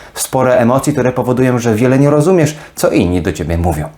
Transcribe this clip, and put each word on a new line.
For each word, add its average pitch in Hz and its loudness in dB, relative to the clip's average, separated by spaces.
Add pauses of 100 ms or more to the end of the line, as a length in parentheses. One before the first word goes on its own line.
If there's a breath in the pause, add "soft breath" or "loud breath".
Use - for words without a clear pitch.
(140 loud breath)
spore 127 0
emocje, 127 2
które 123 0
powodują, 127 0
że 117 0
wiele 127 2
nie 143 4
rozumiesz, 151 2 (200 loud breath)
co - 0
inni 95 0
do 90 -2
ciebie 82 -4
mówią. 78 -2